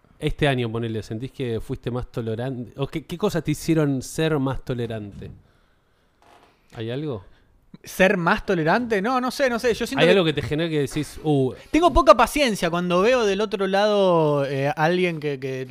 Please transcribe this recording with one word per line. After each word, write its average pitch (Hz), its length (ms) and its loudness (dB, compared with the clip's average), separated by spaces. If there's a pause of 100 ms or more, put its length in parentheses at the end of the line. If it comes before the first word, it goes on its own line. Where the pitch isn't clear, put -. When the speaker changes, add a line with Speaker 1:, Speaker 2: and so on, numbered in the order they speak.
(180)
Speaker 1:
Este 147 300 0
año, 127 240 0
ponele, 113 320 -6
¿sentís 120 280 -10
que 117 300 -6
fuiste - 300 -8
más 123 200 -6
tolerante? 117 640 -6
¿O 135 100 -4
qué, 151 180 -10
qué 175 100 -10
cosas 170 280 -2
te 151 80 0
hicieron 147 500 0
ser 160 380 -2
más 131 260 -4
tolerante? 110 640 -8 (1500)
¿Hay 113 160 -8
algo? 131 320 -6 (600)
Speaker 2:
¿Ser 190 340 2
más 180 280 0
tolerante? 196 560 0
No, 247 200 0
no 254 80 -2
sé, 269 200 0
no 233 100 -2
sé. 233 140 0
Yo 233 120 -4
siento 254 160 -2
Speaker 1:
¿Hay 165 60 6
Speaker 2:
que 180 60 8
Speaker 1:
algo 190 120 4
que 156 80 2
te 143 80 -4
genera 151 280 -2
que 151 100 0
decís, 143 440 -4
uh, 135 300 2 (160)
Speaker 2:
tengo 320 240 4
poca 302 220 8
paciencia 226 540 0
cuando 175 320 0
veo 240 240 2
del 196 160 0
otro 202 260 -2
lado, 185 760 2
eh, 139 300 -2
alguien 170 440 0
que, 143 200 -4
que, 131 320 -6